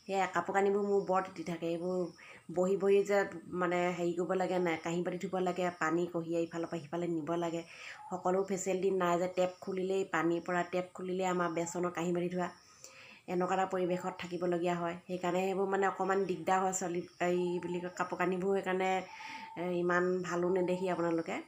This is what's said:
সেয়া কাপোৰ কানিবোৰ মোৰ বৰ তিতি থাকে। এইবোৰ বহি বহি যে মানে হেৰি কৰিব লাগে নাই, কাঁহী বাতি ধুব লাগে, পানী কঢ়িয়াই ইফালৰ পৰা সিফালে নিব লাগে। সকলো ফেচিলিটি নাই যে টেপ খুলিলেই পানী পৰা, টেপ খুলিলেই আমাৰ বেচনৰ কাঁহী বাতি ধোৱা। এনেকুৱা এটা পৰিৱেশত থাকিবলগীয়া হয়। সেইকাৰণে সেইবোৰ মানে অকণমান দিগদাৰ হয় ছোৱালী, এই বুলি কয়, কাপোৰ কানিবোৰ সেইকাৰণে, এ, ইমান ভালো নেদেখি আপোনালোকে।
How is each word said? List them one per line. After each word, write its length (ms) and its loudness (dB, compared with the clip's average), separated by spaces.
সেয়া 280 0
কাপোৰ 260 -2
কানিবোৰ 280 4
মোৰ 200 2
বৰ 200 2
তিতি 220 -10
থাকে। 240 -4
এইবোৰ 300 -2
বহি 260 2
বহি 260 6
যে 160 4
মানে 240 2
হেৰি 220 0
কৰিব 220 0
লাগে 240 0
নাই, 200 2
কাঁহী 240 -2
বাতি 160 -2
ধুব 200 -6
লাগে, 260 0
পানী 320 2
কঢ়িয়াই 360 -2
ইফালৰ 260 -4
পৰা 120 -4
সিফালে 280 -4
নিব 260 -2
লাগে। 280 -2
সকলো 400 0
ফেচিলিটি 480 0
নাই 260 2
যে 120 2
টেপ 280 2
খুলিলেই 500 -2
পানী 320 2
পৰা, 280 0
টেপ 240 -2
খুলিলেই 340 -2
আমাৰ 260 2
বেচনৰ 400 -2
কাঁহী 200 -2
বাতি 160 0
ধোৱা। 200 -2
এনেকুৱা 280 0
এটা 120 2
পৰিৱেশত 500 -2
থাকিবলগীয়া 580 -2
হয়। 240 -2
সেইকাৰণে 420 -2
সেইবোৰ 280 0
মানে 180 2
অকণমান 380 2
দিগদাৰ 360 2
হয় 140 0
ছোৱালী, 280 -2
এই 200 4
বুলি 220 -4
কয়, 120 -6
কাপোৰ 260 -4
কানিবোৰ 340 2
সেইকাৰণে, 380 2
এ, 120 -6
ইমান 300 4
ভালো 300 0
নেদেখি 380 2
আপোনালোকে। 480 0